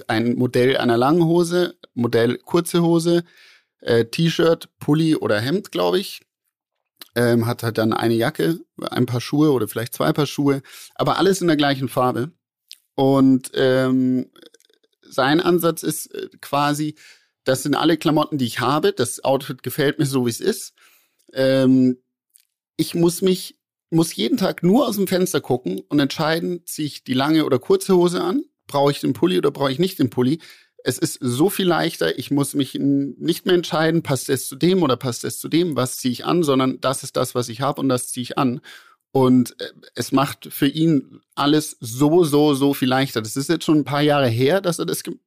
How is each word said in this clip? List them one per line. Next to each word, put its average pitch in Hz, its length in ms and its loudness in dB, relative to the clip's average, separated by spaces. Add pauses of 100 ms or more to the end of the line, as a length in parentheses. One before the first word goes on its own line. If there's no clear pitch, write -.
ein 117 280 0
Modell 123 400 2
einer 120 200 2
langen 147 280 4
Hose, 175 520 0 (180)
Modell 120 440 0
kurze 170 440 0
Hose, 170 420 2 (560)
äh, 117 260 2
T-Shirt, 165 640 0 (100)
Pulli 156 380 2
oder 107 240 0
Hemd, 170 320 -4
glaub 180 240 0
ich. - 240 -6 (960)
Ähm, 117 300 2
hat 120 180 -6
halt 113 140 -2
dann 110 140 0
eine 117 220 0
Jacke, 160 460 -2 (300)
ein 123 160 0
paar 120 140 -4
Schuhe 151 320 2
oder 110 160 0
vielleicht 110 260 -6
zwei 151 180 0
Paar 151 140 0
Schuhe, 139 360 -2 (320)
aber 131 240 -2
alles 185 220 2
in 180 80 0
der 156 80 2
gleichen 139 320 0
Farbe. 127 440 -2 (640)
Und, 135 580 4
ähm, 131 760 2 (720)
sein 139 380 0
Ansatz 165 420 0
ist, - 320 -6
äh, - 140 -10 (120)
quasi, 147 540 -4 (500)
das 131 180 0
sind 143 120 -2
alle 160 220 2
Klamotten, 151 420 0
die 127 80 0
ich - 140 -8
habe, 151 320 0
das - 320 -4
Outfit 131 380 -2
gefällt 143 360 -2
mir 151 80 2
so, 131 200 0
wie 117 40 2
es 110 100 -8
ist. - 340 -4 (580)
Ähm, 131 680 4 (800)
ich - 180 -4
muss 170 280 0
mich, 185 360 -2 (320)
muss 165 240 0
jeden 226 220 -2
Tag 175 260 -2
nur 214 260 4
aus 202 80 -4
dem 196 100 0
Fenster 180 340 0
gucken 95 480 -4
und 147 120 0
entscheiden, 165 640 -2
zieh - 200 -8
ich - 200 -10
die 127 100 -4
lange 151 300 2
oder 127 140 0
kurze 190 380 0
Hose 175 260 2
an, 233 220 -2 (220)
brauche 143 240 2
ich 143 100 -6
den 147 120 -2
Pulli 180 260 0
oder 147 120 0
brauche 139 220 -2
ich 131 60 -6
nicht 180 200 -2
den 135 120 0
Pulli. 127 300 -2 (460)
Es 127 120 -4
ist - 220 -4
so 127 280 0
viel 202 180 -2
leichter, 165 520 0
ich - 120 -12
muss 143 240 -2
mich 139 200 -4
n-, 139 440 -2
nicht 151 280 -4
mehr 180 80 4
entscheiden, 165 480 0
passt - 260 -4
es 135 200 -2
zu 135 80 -14
dem 180 260 2
oder 131 140 2
passt 120 280 -6
es 123 140 -6
zu 139 100 -10
dem, 156 280 0
was 127 220 -2
ziehe 127 140 -2
ich - 140 -8
an, 165 160 2
sondern 131 380 0
das 131 220 -2
ist - 140 -10
das, 131 180 -2
was 120 140 -2
ich 117 140 -12
hab 139 160 -2
und 139 100 -2
das 127 200 -2
ziehe - 140 -8
ich - 160 -8
an. 127 220 -2 (520)
Und, 127 480 4
äh, - 100 -8 (240)
es - 180 -6
macht 135 400 -4
für - 140 0
ihn 156 540 0 (160)
alles 147 440 0
so, 147 440 2
so, 147 300 4
so 139 200 2
viel 131 140 -2
leichter. 131 340 0
Das 110 140 -8
ist 139 120 -4
jetzt 160 160 0
schon 156 140 4
ein 143 60 0
paar 143 180 -2
Jahre 147 260 2
her, 135 320 2
dass 175 200 -2
er - 60 -2
das - 180 -6
ge-, - 120 -10 (100)